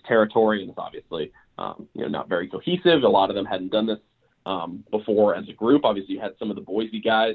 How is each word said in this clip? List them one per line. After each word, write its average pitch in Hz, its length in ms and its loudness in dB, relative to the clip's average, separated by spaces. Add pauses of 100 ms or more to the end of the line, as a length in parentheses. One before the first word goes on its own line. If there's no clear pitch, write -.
territory, 107 560 2
and 92 80 -12
it's 87 80 -14
obviously, 87 520 -10 (280)
um, - 360 -10
you - 80 -8
know, - 60 -6
not 73 200 -6
very 87 200 -2
cohesive. 170 540 2
A 113 60 6
lot 98 200 6
of 98 80 -4
them 98 80 -2
hadn't 92 260 -6
done 110 160 0
this, 110 120 -2 (480)
um, 87 440 -6
before 104 440 2
as 95 140 -8
a - 40 -16
group. 139 320 2
Obviously, 98 300 0
you - 60 -8
had 104 180 -8
some 113 100 -6
of 104 80 -6
the 101 60 -12
Boise 107 380 -6
guys, 110 340 2